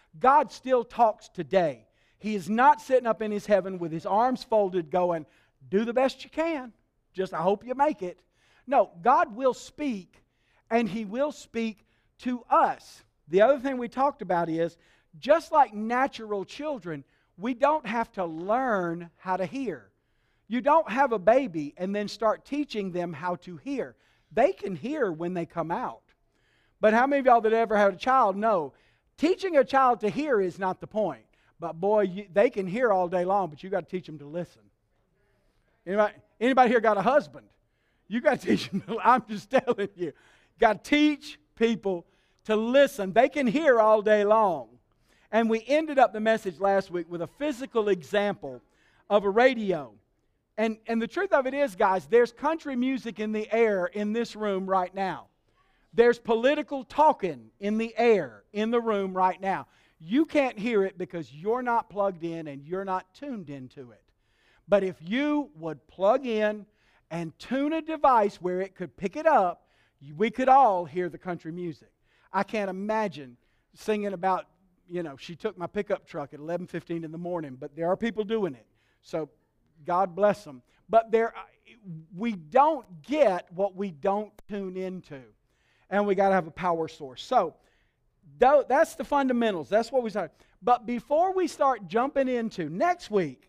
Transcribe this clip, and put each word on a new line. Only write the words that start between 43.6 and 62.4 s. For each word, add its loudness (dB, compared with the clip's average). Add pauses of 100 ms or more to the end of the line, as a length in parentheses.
all 6
day 4
long. 2 (640)
And 2
we 0
ended 2
up 6
the -8
message -2
last 0
week -8
with -8
a -8
physical -4
example -2 (480)
of 4
a 0
radio. 2 (640)
And, 0 (100)
and -2
the -4
truth -4
of 4
it -4
is, -2
guys, 0
there's 4
country -4
music -4
in -6
the -6
air 2
in -4
this -4
room -4
right 0
now. -6 (640)
There's 4
political -2
talking 0 (100)
in -2
the -4
air 2
in -4
the 0
room -2
right 0
now. -4 (300)
You 0
can't 0
hear 0
it -6
because -10
you're -4
not -2
plugged -4
in -8